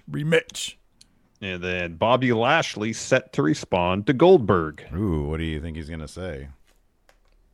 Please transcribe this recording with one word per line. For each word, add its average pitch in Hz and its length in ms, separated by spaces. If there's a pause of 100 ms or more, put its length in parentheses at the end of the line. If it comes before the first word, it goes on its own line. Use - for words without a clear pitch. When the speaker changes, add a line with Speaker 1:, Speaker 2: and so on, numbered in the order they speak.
Speaker 1:
Rematch. 151 680 (640)
Speaker 2:
And 92 240
then 90 340
Bobby 120 360
Lashley 117 600
set - 400
to 139 100
respond 98 640
to 151 60
Goldberg. 107 720 (120)
Speaker 1:
Ooh, 82 300
what 78 120
do 80 80
you 78 160
think 80 160
he's 78 120
gonna 78 180
say? 76 400 (1080)